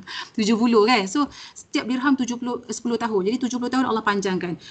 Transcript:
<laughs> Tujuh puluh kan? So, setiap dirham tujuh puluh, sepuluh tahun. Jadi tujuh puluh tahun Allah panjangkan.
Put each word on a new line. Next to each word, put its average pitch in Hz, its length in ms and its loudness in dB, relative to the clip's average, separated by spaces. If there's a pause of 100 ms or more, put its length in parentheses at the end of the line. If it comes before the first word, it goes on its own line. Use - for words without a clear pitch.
<laughs> - 340 -14
Tujuh 214 240 2
puluh 233 240 6
kan? 220 240 4
So, 294 160 0 (320)
setiap - 320 -6
dirham 254 320 2
tujuh 240 160 -4
puluh, 240 320 -6
sepuluh 233 320 -4
tahun. 214 320 0
Jadi 254 40 0 (120)
tujuh 247 80 -6
puluh 240 160 -4
tahun 254 160 2
Allah 220 160 0
panjangkan. 185 560 0 (100)